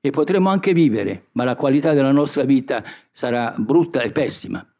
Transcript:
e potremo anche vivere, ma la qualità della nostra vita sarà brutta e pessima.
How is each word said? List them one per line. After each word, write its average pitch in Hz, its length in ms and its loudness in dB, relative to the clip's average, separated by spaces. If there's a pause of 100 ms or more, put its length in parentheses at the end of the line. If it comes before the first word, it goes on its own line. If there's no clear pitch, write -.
e 139 80 -2
potremo 180 400 2
anche 196 240 0
vivere, 107 600 0
ma 120 120 -2
la 123 100 -2
qualità 143 380 2
della 139 180 2
nostra 143 320 0
vita 131 400 0 (260)
sarà 120 460 -4
brutta 160 460 0
e 117 100 -4
pessima. - 560 -6 (120)